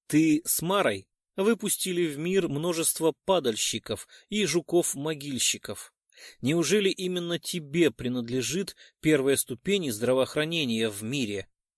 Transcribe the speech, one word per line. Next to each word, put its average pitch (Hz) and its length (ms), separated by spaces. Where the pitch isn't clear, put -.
ты 151 380
с - 160
Марой 151 460
выпустили 190 720
в 143 100
мир 175 300
множество 160 640
падальщиков 117 800
и 208 160
жуков-могильщиков. 147 1500
Неужели 170 480
именно 175 500
тебе 156 500
принадлежит 123 880
первая 139 360
ступень 165 560
здравоохранения 127 960
в 107 120
мире? 110 480